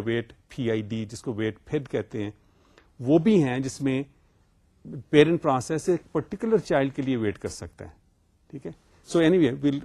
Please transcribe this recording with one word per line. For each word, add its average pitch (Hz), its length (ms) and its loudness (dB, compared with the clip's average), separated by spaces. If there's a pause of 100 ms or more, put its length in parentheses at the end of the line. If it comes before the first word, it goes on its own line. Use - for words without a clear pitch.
ویٹ 117 280 -4 (220)
پی 120 160 -2
آئی 110 100 -2
ڈی 110 240 -6
جس 113 160 -14
کو 127 120 -6
ویٹ 107 260 -4 (100)
فڈ 147 200 -6
کہتے 110 340 -6
ہیں، 104 80 -6 (680)
وہ 135 200 4
بھی 196 240 4
ہیں 127 160 0
جس 131 220 -6
میں 135 200 0 (1080)
پیرنٹ 156 320 6
پروسیس 147 480 -2
ایک 170 220 -2
پرٹیکولر 208 460 -2
چائلڈ 139 380 0
کے 143 60 -6
لیے 131 160 0
ویٹ 104 220 -2
کر 98 100 -6
سکتا - 360 -16
ہے، 87 40 -16 (600)
ٹھیک - 160 -14
ہے۔ 165 60 -12 (360)
So 170 140 2
anyway, 160 300 4 (120)
we'll, 143 220 0